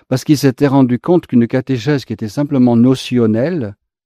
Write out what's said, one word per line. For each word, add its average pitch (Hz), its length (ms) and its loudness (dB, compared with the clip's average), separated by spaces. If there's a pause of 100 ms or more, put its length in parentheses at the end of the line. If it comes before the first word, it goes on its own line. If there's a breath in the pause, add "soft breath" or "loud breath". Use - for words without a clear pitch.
parce - 160 -4
qu'il 143 160 2
s'était 139 300 2
rendu 127 320 2
compte 170 260 -2
qu'une 120 220 0
catéchèse 131 560 -4
qui - 80 -10
était 110 160 -8
simplement 127 480 0
notionnelle, 120 1000 0 (300)